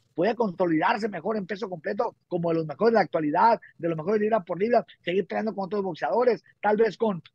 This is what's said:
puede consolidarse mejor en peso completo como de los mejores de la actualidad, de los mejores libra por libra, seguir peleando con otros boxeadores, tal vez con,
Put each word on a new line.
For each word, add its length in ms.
puede 200
consolidarse 720
mejor 260
en 120
peso 200
completo 480
como 200
de 60
los 100
mejores 280
de 20
la 60
actualidad, 580
de 120
los 80
mejores 240
libra 180
por 180
libra, 280
seguir 240
peleando 260
con 120
otros 180
boxeadores, 580
tal 160
vez 180
con, 260